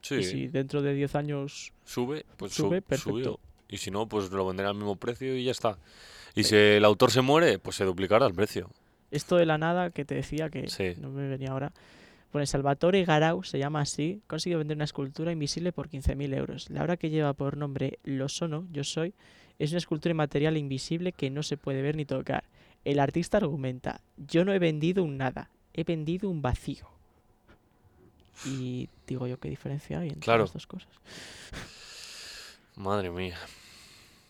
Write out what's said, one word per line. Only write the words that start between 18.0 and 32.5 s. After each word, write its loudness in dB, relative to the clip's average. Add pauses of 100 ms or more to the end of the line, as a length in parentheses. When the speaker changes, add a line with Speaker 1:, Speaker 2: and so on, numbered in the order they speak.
Speaker 2:
Lo -2
Sono, -4
Yo -6
Soy, -4 (460)
es 0
una 0
escultura -2
inmaterial 2
invisible -2
que -4
no -4
se -4
puede -4
ver 0
ni -4
tocar. -4 (400)
El 2
artista 2
argumenta, -2 (160)
"Yo 4
no 4
he 4
vendido 2
un -2
nada, -2 (240)
he -2
vendido -2
un -2
vacío". -2 (1600)
Y -6 (180)
digo -4
yo, -6
¿qué -10
diferencia -6
hay -4
entre -8
Speaker 1:
Claro. 6
Speaker 2:
las -6
dos -12
cosas? -16 (1900)